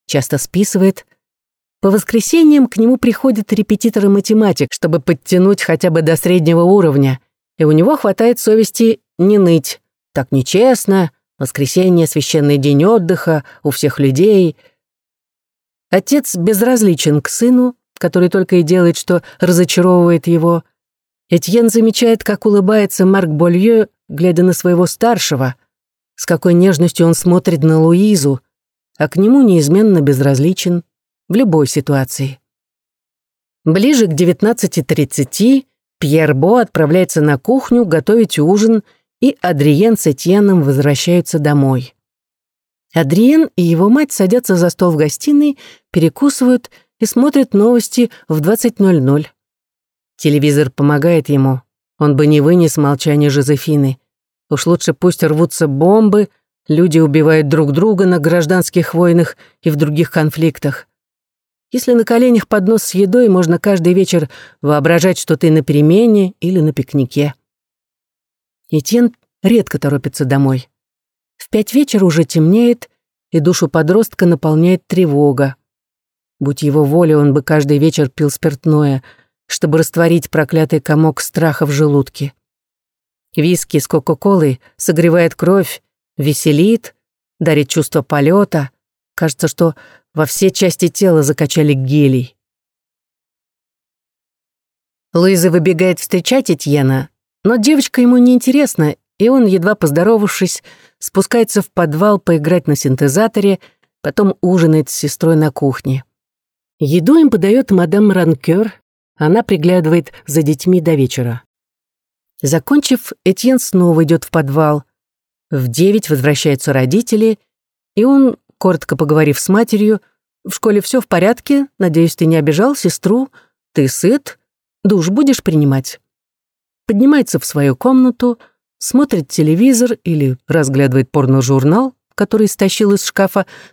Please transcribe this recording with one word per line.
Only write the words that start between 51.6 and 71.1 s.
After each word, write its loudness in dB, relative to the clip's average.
он 0
бы 2
не 4
вынес 2
молчания 0
Жозефины. -2
Уж -4
лучше -2
пусть -2
рвутся -2
бомбы, 2
люди 0
убивают 2
друг 0
друга 0
на 2
гражданских -2
войнах 0
и -2
в -2
других -2
конфликтах. -4
Если -2
на 2
коленях 2
поднос 0
с -10
едой, 2
можно 2
каждый 0
вечер 0
воображать, 0
что -4
ты 0
на 2
перемене 2
или -2
на 0
пикнике. -4
Этьен 0
редко 0
торопится -4
домой. -2